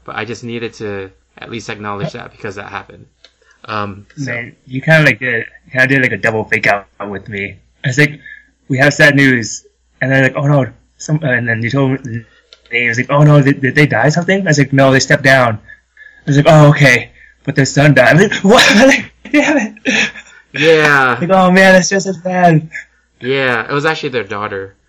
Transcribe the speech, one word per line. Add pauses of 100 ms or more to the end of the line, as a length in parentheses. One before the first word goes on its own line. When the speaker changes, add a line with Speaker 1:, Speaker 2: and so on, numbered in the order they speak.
Speaker 1:
But
I
just
needed
to (260)
at
least
acknowledge
that
because
that
happened. (580)
Um, (100)
so.
Speaker 2:
Man, (100)
you
kinda,
like,
did, (260)
kinda
did,
like,
a
double
fake
out (220)
with
me. (260)
I
was
like, (480)
"We
have
sad
news," (340)
and
then,
like,
"Oh
no," (260)
some,
and
then
you
told
me, (460)
it
was
like,
"Oh
no,
did,
did
they
die
something?"
I
was
like,
"No,
they
stepped
down." (720)
I
was
like,
"Oh,
okay, (320)
but
their
son
died."
I
was
like,
"What?"
<laughs>
Like, (200)
damn (280)
it. (420)
Speaker 1:
Yeah.
Speaker 2:
Like,
"Oh
man,
that's
just
as
bad." (500)
Speaker 1:
Yeah,
it
was
actually
their
daughter. (120)